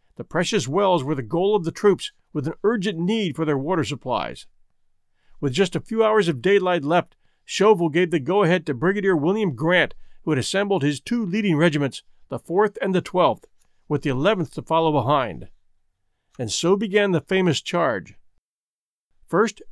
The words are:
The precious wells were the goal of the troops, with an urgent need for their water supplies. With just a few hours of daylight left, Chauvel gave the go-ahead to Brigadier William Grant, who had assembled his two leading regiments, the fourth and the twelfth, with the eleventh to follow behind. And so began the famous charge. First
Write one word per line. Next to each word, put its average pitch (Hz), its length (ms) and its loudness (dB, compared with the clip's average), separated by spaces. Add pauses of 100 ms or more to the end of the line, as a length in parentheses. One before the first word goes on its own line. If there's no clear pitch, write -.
(160)
The - 80 -12
precious 170 420 -2
wells 175 380 0
were 147 100 -4
the 139 80 -6
goal 170 320 0
of 196 100 0
the 160 60 -6
troops, - 400 0 (220)
with 143 140 -4
an 165 80 -6 (100)
urgent 202 340 -2
need 190 380 -2
for 160 80 -4
their 151 120 0
water 151 280 -2
supplies. 104 640 -6 (920)
With 139 120 -2
just 175 240 0
a - 40 -4
few 220 240 0
hours 214 240 4
of 131 140 -2
daylight 180 400 2
left, 170 340 0 (280)
Chauvel 185 440 4
gave 165 220 2
the 165 80 0
go-ahead 175 480 2
to 139 80 -2
Brigadier 190 420 0
William 175 380 0
Grant, 160 400 0 (280)
who 160 100 -2
had 139 60 2
assembled 196 440 -2
his 143 180 0
two 240 240 -4
leading 190 320 0
regiments, 143 460 0 (260)
the 123 100 -6
fourth 208 440 0
and 190 120 0
the 180 60 0
twelfth, 160 460 0 (420)
with 147 140 -2
the 151 80 -2
eleventh 160 440 0
to 139 80 -10
follow 165 300 0
behind. 127 560 -2 (920)
And 117 120 -6
so 180 260 2
began 202 360 0
the 160 80 2
famous 185 400 0
charge. 135 540 -4 (1120)
First 208 460 0